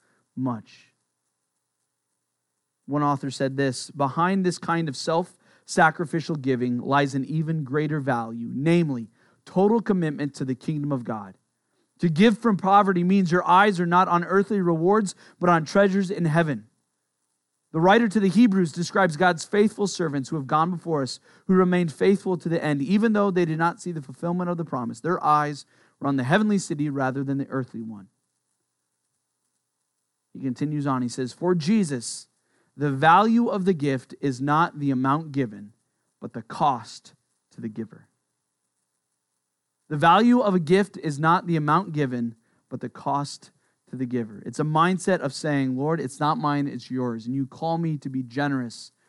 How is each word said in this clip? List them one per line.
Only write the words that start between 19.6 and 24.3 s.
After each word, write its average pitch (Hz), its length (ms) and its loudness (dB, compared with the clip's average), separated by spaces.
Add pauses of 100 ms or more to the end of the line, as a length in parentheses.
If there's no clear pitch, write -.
servants 147 420 -4
who 160 80 -6
have 139 100 -6
gone 156 240 0
before 165 320 -4
us, - 180 -8 (260)
who 190 80 4
remained 180 360 4
faithful 190 460 0
to 165 140 -6
the 165 120 -2
end, 143 200 0
even 208 320 2
though 202 160 2
they 175 160 2
did 160 120 -4
not 170 220 0
see 180 120 -8
the 156 100 -8
fulfillment 175 480 -6